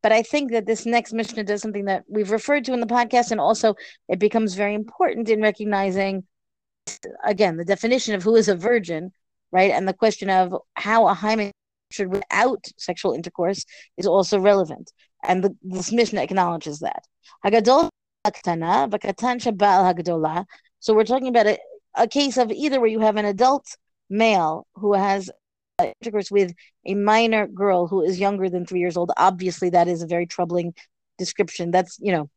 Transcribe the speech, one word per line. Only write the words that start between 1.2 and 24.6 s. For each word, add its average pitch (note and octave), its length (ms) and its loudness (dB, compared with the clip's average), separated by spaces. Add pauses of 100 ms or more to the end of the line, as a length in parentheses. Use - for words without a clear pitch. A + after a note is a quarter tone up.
does G3+ 180 -4
something G3+ 240 -6
that F#3+ 220 -2
we've G3+ 220 -2
referred B3 360 0
to C4 80 -2
in A#3+ 60 -2
the A3+ 60 -2
podcast, A#3+ 440 2
and G#3+ 100 -2
also G#3+ 340 2 (340)
it F#3 100 -2
becomes G#3 360 0
very G3+ 200 -2
important A3 540 -4
in G#3+ 120 2
recognizing, G3 840 -2 (1000)
again, F#3 320 2
the E3+ 80 -6
definition A3 500 0
of F#3 80 -4
who A3 140 4
is G#3 120 6
a G3 60 2
virgin, F3+ 580 -2 (380)
right? F#3 220 4
And F#3+ 160 0
the F#3+ 60 -4
question G#3 360 0
of F#3 240 2 (200)
how A3 340 2
a G3 60 2
hymen G#3 360 -2 (400)
should F#3 220 -6
without G#3 540 -2 (100)
sexual - 360 -4
intercourse F3 520 -4 (320)
is F#3 100 -4
also G3 320 2
relevant. F#3+ 540 0 (320)
And F#3 180 0
the, G3 200 0
this F#3 280 -8
Mishnah G#3+ 320 0
acknowledges E3+ 580 -4
that. - 220 -8 (420)
Hagadol A#3 440 4 (380)
Haktana, F3+ 640 -2
Vakatan A3 500 -4
Shabal F#3+ 520 4
Hagdola. E3 520 -4 (360)
So A3 140 2
we're G#3+ 100 4
talking B3+ 240 0
about A#3 180 4
a, G#3+ 120 2 (380)
a A#3 100 4
case C#4 300 -2
of A#3 160 0
either C#4 260 -2
where A3+ 120 2
you A3 100 -2
have G#3+ 160 2
an G#3 80 -2
adult B3 420 0 (420)
male F#3+ 680 0